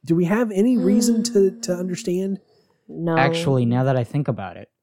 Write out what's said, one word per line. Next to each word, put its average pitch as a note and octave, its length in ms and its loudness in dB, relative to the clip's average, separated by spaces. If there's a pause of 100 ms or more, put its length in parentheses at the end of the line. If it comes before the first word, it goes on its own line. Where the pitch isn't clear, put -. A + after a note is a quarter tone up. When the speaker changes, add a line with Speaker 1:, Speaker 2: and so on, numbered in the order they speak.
Speaker 1:
do E3 120 0
we F3 80 2
have G#3+ 260 0
any G#3+ 260 2
reason A3 480 2
to, G3 260 2 (100)
to - 120 -6
Speaker 2:
Mm. F3 60 -2
Speaker 1:
understand? F#3 600 -4 (480)
Speaker 2:
No. E3 280 -4
Speaker 3:
Actually, D3+ 500 2
now B2 180 0
that C3+ 120 2
I B2+ 80 0
think D3 240 -4
about F#2+ 280 -8
it F#2+ 140 -18 (120)